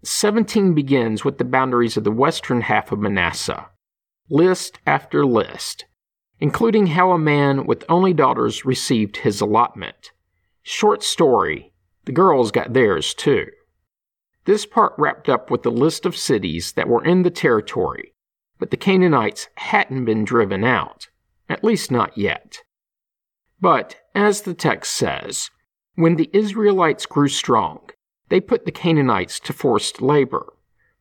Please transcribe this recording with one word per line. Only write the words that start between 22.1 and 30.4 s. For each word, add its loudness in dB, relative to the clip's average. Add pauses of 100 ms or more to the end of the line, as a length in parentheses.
yet. -6 (960)
But, 0 (180)
as 2
the -8
text -2
says, -6 (460)
when 4
the -2
Israelites 0
grew 2
strong, -2 (400)
they 4
put -2
the -6
Canaanites 0
to -12
forced -2
labor, 0 (480)